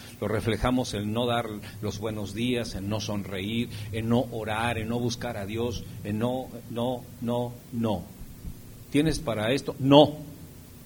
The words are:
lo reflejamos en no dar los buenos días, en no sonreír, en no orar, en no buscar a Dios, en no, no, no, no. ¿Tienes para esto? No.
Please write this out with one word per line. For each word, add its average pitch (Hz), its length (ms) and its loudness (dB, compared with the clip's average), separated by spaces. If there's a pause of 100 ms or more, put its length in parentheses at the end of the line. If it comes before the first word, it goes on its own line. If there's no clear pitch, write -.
(200)
lo 104 80 -2
reflejamos 113 640 2
en 104 180 -2
no 120 140 0
dar 117 220 0 (340)
los 101 160 -2
buenos 104 340 -4
días, 117 440 0
en 95 120 -4
no 104 120 0
sonreír, 104 720 -2 (200)
en 113 180 -2
no 117 120 6 (100)
orar, 113 480 0
en 110 100 -2
no 120 120 0
buscar 120 360 -2
a 98 100 -4
Dios, 113 380 -2 (200)
en 107 160 -2
no, 127 260 0 (240)
no, 120 320 -2 (180)
no, 120 320 0 (200)
no. 110 320 0 (840)
¿Tienes 147 280 4
para 110 320 0
esto? 135 300 0
No. 139 340 10 (720)